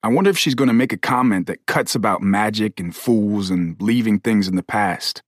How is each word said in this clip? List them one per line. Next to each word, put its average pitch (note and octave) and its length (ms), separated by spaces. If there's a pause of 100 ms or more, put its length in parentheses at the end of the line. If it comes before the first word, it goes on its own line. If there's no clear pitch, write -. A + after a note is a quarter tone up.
I A2 60
wonder F#3+ 200
if F3+ 80
she's C#3 160
gonna B2+ 180
make A#2 220
a G2+ 40
comment B2 500
that - 180
cuts - 300
about G#2 260
magic G#2+ 580
and E2+ 160
fools G#2 540
and F2 320
leaving A2 380
things G#2 280
in F#2 80
the F#2 60
past. - 680